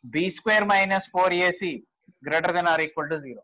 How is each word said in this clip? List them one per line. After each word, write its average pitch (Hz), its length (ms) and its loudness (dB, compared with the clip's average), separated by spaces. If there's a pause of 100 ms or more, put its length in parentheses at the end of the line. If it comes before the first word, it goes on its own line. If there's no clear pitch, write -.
(100)
B 170 260 -2
square 214 300 2
minus 196 440 2
four 180 220 2
A 180 260 2
C 156 240 -6 (400)
greater 160 300 0
than 175 160 0
or 160 120 2
equal 156 280 -4
to 156 140 -4
zero. 120 220 -14